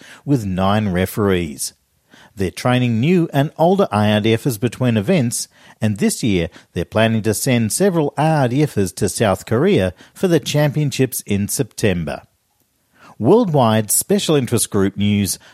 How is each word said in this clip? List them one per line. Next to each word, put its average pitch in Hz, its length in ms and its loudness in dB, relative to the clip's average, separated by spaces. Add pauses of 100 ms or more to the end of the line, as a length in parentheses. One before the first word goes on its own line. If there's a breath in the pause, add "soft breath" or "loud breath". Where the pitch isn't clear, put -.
(260 loud breath)
with 135 200 0
nine 98 440 0
referees. 90 840 -2 (600 soft breath)
They're 92 160 -4
training 123 480 0
new 165 320 2
and 143 260 -2
older 185 340 2
A 104 240 2
R 107 40 0
D 110 160 2
Fers 117 220 -2
between 120 400 -2
events, 117 500 -2 (320 loud breath)
and 107 180 -2
this - 240 -2
year 90 280 0 (240 loud breath)
they're 87 100 -4
planning 110 380 0
to 104 120 0
send 117 380 0
several 170 460 0
A 156 240 2
R 127 80 2
D 143 160 0
Fers 101 280 -2
to 107 140 -2
South 98 380 0
Korea 120 480 0 (200 loud breath)
for - 140 -2
the 170 140 2
championships 147 800 -2
in 101 260 -2
September. 87 760 -4 (960 loud breath)
Worldwide 127 720 2
Special - 460 0
Interest 120 340 -2
Group 98 280 0
News, 101 420 0 (140 loud breath)